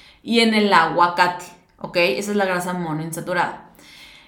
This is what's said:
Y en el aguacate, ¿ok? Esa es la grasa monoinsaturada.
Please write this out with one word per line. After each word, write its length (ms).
Y 160
en 140
el 180
aguacate, 720
¿ok? 200
Esa 340
es 60
la 80
grasa 280
monoinsaturada. 960